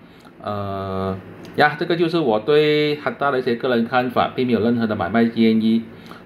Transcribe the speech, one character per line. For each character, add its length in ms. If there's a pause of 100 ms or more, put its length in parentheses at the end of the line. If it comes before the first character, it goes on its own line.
(440)
呃， 760 (380)
呀， 240
这 80
个 80
就 120
是 120
我 200
对 580
Hatta 340
的 80
一 20
些 140
个 140
人 180
看 240
法， 240
并 100
没 80
有 80
任 160
何 80
的 100
买 140
卖 160
建 340
议。 240 (420)